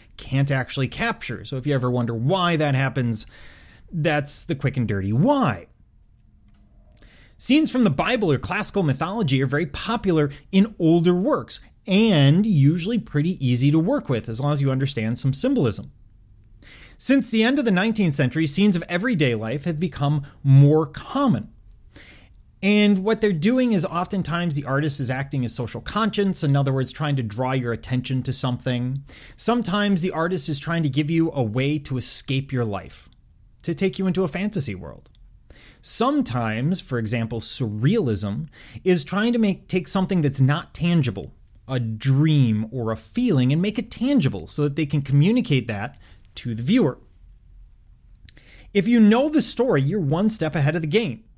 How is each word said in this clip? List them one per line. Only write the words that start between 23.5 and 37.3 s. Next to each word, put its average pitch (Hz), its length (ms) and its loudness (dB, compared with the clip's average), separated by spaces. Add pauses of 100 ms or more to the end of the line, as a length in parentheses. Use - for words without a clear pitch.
is 175 120 2
oftentimes 170 720 -4
the 143 120 -4
artist 139 340 0
is 127 100 -2
acting 135 340 -4
as 113 80 -6
social 117 280 -6
conscience, 208 640 -2
in 139 100 2
other 139 180 0
words, 131 200 -2
trying 147 240 -4
to 123 80 -4
draw 113 260 -4
your 123 220 -2
attention 127 500 -4
to 131 100 -2
something. 127 680 -2 (320)
Sometimes 202 680 0
the 185 100 -2
artist 170 360 0
is 139 120 -2
trying 165 240 -2
to 147 40 0
give 143 220 -2
you 165 220 0
a 139 100 -2
way 131 380 -2
to 135 160 -6
escape 135 560 -2
your 123 120 -2
life, 95 440 -10 (560)
to 170 100 -4
take 190 240 -2
you 190 80 -2
into 185 160 -2
a 175 60 -2
fantasy 170 480 -4
world. - 340 -18 (680)
Sometimes, 135 1000 0
for 120 200 -4
example, 113 400 -4